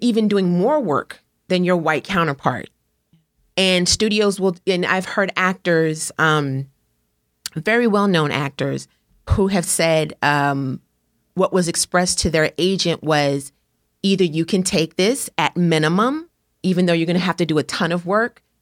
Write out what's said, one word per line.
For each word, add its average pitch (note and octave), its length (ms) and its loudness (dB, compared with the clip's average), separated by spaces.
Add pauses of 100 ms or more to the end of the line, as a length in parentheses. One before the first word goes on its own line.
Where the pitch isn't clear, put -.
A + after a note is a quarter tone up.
even A3 260 2
doing F#3 300 2
more C4+ 200 2
work D#3+ 440 -4 (260)
than F3+ 160 0
your F3+ 120 2
white D#3 280 -2
counterpart. D3 640 -4 (880)
And F#3 320 2
studios G#3+ 520 0
will, F#3 160 0 (100)
and F3+ 180 0
I've F#3 220 -2
heard - 300 -2
actors, E3 840 0
um, C#3+ 480 0 (880)
very A3 320 0
well-known G3 440 2
actors C#3 580 -4 (420)
who G3 180 2
have F#3+ 160 0
said, D#3+ 580 0
um, C#3+ 580 0 (540)
what F#3 180 0
was F3 160 2
expressed F3+ 520 -2
to F3+ 100 0
their D#3 280 2
agent F3 440 0
was C#3+ 500 0 (500)
either F#3+ 220 2
you D#3+ 200 -2
can F#3 180 0
take E3 340 -2
this F#3 420 -2
at D3+ 180 0
minimum, F3+ 720 0 (340)
even F#3 240 2
though F3 60 2
you're E3 140 0
gonna F3 120 0
have F3 180 -2
to F3 100 0
do D#3 120 0
a C#3+ 40 2
ton - 300 -2
of F3 140 -4
work. G#3+ 360 -2 (200)